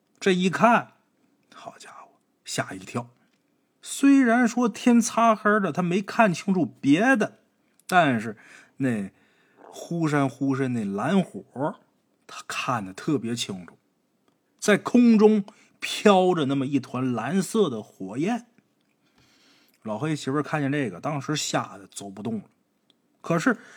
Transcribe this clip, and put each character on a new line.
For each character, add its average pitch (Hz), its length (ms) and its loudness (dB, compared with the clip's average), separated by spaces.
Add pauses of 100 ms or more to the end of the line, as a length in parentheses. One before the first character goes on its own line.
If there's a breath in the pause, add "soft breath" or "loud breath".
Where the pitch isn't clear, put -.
(200)
这 190 140 2
一 180 160 0
看， 165 440 2 (600)
好 - 240 -20
家 - 140 -20
伙， - 180 -20 (340)
吓 - 300 -10
一 - 60 -14
跳。 120 320 -10 (720)
虽 277 380 4
然 240 260 4
说 240 220 0
天 233 320 4
擦 220 340 2
黑 208 140 0 (100)
了， 185 120 -2
他 175 100 -4
没 180 220 0
看 - 280 2
清 185 220 -2
楚 180 100 2 (160)
别 190 360 4
的， 208 240 -2 (480)
但 143 340 4
是 110 160 -10 (400 loud breath)
那 113 340 -4 (460 soft breath)
忽 - 500 -6
闪 143 220 0
忽 135 260 -2
闪 131 160 -2
那 113 140 -4
蓝 110 340 0
火， 147 600 -6 (480)
他 - 200 -18
看 117 380 -6
得 92 80 -14
特 151 240 -4
别 113 180 -6
清 92 300 -10
楚， - 140 -20 (800)
在 196 180 2
空 240 400 4
中 214 260 6 (360 loud breath)
飘 185 560 2
着 156 100 0
那 135 80 -2
么 135 140 -2
一 139 120 -2
团 123 340 -4
蓝 135 280 -2
色 196 300 0
的 110 100 -8
火 - 380 -12
焰。 226 260 -4 (1400 soft breath)
老 110 160 -8
黑 156 180 -4
媳 - 140 -8
妇 139 80 -2
儿 135 60 -2
看 156 180 -4
见 135 100 -2
这 139 200 -4
个， 82 100 -16
当 143 180 -6
时 151 160 -6
吓 120 440 -6
得 95 80 -20
走 - 200 -16
不 98 140 -14
动 113 160 -6
了。 92 60 -10 (800)
可 170 180 -2
是 214 180 0 (200 loud breath)